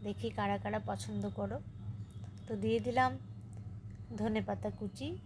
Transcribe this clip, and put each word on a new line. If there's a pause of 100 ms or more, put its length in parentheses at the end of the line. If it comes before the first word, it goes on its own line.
দেখি
কারা
কারা
পছন্দ
করো। (840)
তো
দিয়ে
দিলাম (1000)
ধনেপাতা
কুচি